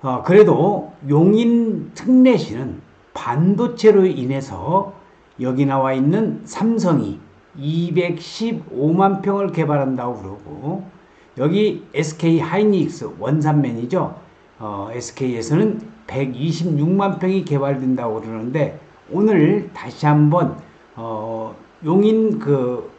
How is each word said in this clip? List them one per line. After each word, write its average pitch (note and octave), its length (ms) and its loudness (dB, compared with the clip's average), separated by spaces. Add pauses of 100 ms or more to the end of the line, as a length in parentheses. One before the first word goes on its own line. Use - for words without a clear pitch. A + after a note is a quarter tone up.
어, B2+ 240 -4
그래도 F3+ 640 4 (160)
용인 G#3+ 880 2
특례시는 F3 840 2 (320)
반도체로 G3 920 4
인해서 C3+ 840 -2 (480)
여기 C3 260 0
나와 C3+ 280 0
있는 D#3 500 0
삼성이 F3 800 -2 (360)
이백십오만 E3+ 1600 -2
평을 G3 320 -2
개발한다고 C3 640 -2
그러고, G#2 680 -12 (540)
여기 F3+ 560 0
에스케이 E3 440 0
하이닉스 F3+ 800 0
원산맨이죠. C#3+ 1080 -2 (340)
어, G#2 320 -10
에스케이에서는 B2+ 1040 -2 (120)
백이십육만 D#3 1080 -2
평이 F#3 280 -2
개발된다고 C3 760 -2
그러는데, A#2 580 -4 (320)
오늘 G3 640 2
다시 - 320 -8
한번, D3+ 500 4 (400)
어, A2+ 600 -8 (280)
용인 G#3 540 2
그 B2 600 -2